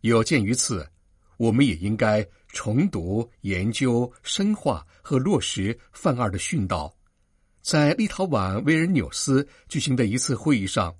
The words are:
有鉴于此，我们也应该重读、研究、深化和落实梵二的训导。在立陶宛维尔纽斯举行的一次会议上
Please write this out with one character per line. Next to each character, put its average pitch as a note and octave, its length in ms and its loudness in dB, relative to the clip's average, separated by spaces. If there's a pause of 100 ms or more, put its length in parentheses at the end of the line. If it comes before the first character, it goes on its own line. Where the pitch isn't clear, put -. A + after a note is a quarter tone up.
有 A2+ 240 4
鉴 B2+ 200 2
于 G#2 80 0
此， G2+ 320 -2 (520)
我 A2+ 160 2
们 B2+ 120 6
也 G#2+ 120 2
应 G2+ 200 -2
该 G#2+ 300 2 (220)
重 C#3+ 420 0
读、 G#2 400 -4 (120)
研 F#2+ 280 -2
究、 A#2+ 420 0 (120)
深 G3+ 280 -2
化 C3 320 -4 (180)
和 C3 180 0
落 D#3 200 2
实 G2+ 380 -4 (140)
梵 C3+ 260 -2
二 A#2 100 0
的 F#2 80 -4
训 G2+ 300 -2
导。 D#2 260 -4 (680)
在 D3 300 2
立 G#3+ 160 0
陶 - 160 -2
宛 G#2 400 0
维 D#3 120 4
尔 D#3+ 100 2
纽 C#3 260 0
斯 C#3 340 0 (220)
举 D#3+ 100 -4
行 B2+ 160 0
的 B2 120 2
一 G#2+ 120 0
次 B2+ 160 -2
会 C#3+ 240 0
议 F#2+ 80 -2
上 F#2 340 -2